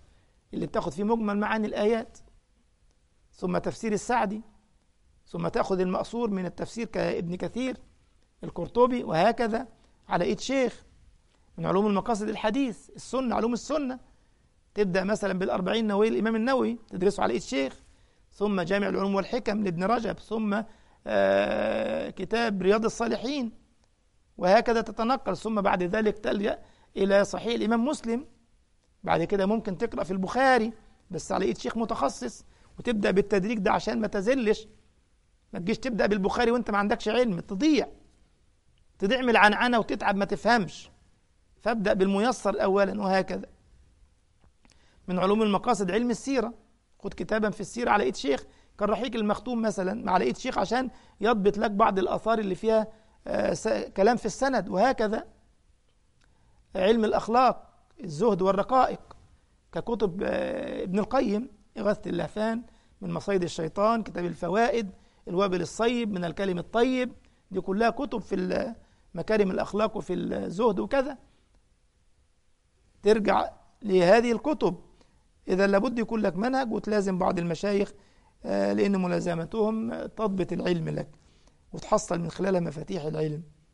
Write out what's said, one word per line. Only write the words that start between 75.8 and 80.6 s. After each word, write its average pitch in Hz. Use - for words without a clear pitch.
يكون 226
لك 196
منهج، 247
وتلازم 202
بعض 185
المشايخ، 196
آه، 202
لأن 202
ملازمتهم 208
تضبط 190
العلم 170